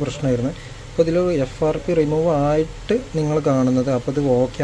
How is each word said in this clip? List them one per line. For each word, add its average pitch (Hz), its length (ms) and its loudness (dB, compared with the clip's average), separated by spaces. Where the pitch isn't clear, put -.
പ്രശ്നമായിരുന്നു. 127 480 -2
അപ്പോൾ 165 160 2
ഇതിൽ 165 120 0
എഫ് - 220 -8
ആർ 156 80 0
പി 175 140 -2
റിമൂവ് 156 300 2
ആയിട്ട് 160 460 -2
നിങ്ങൾ 151 200 0
കാണുന്നത്. 127 500 2
അപ്പോൾ 120 160 -4
ഇത് 147 80 0
ഓക്കെ 127 240 0